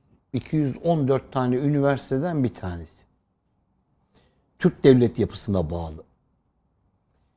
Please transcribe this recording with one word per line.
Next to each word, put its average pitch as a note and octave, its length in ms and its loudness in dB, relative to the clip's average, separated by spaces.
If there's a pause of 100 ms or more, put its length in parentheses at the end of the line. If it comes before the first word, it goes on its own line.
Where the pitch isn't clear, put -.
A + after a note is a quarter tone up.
(340)
iki B2+ 220 -6
yüz C#3+ 280 -2
on D#3+ 240 2
dört C3+ 240 -2
tane B2+ 240 0
üniversiteden C#3+ 880 0
bir A#2+ 100 -2
tanesi. - 580 -12 (1500)
Türk - 220 0
devlet B2 360 6
yapısına F#2+ 500 -2
bağlı. E2 340 -8 (1300)